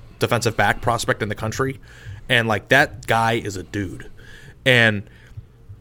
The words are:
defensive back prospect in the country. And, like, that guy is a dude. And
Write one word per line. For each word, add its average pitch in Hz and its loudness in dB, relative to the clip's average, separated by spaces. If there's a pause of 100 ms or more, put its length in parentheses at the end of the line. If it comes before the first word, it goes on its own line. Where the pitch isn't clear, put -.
(180)
defensive 117 0
back 107 2
prospect 120 -2
in 110 -2
the 104 -6
country. 135 -4 (500)
And, 117 2
like, 107 0
that 139 2
guy 113 2
is 107 -4
a 92 -8
dude. 92 -8 (540)
And 113 6 (800)